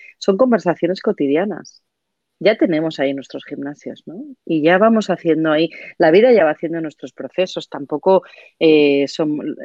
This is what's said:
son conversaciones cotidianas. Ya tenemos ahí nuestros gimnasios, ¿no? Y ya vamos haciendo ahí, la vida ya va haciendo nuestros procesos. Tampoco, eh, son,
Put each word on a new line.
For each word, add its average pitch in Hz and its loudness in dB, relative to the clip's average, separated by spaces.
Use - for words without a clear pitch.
son 190 0
conversaciones 190 0
cotidianas. 170 -4
Ya 208 2
tenemos 160 -2
ahí 139 0
nuestros 135 -14
gimnasios, 139 -14
¿no? 185 -16
Y 160 -2
ya 175 4
vamos 220 2
haciendo 160 -2
ahí, 160 0
la 165 4
vida 220 6
ya 196 4
va 156 0
haciendo 165 -8
nuestros 147 -12
procesos. 165 -8
Tampoco, 151 -2
eh, 147 4
son, 151 -6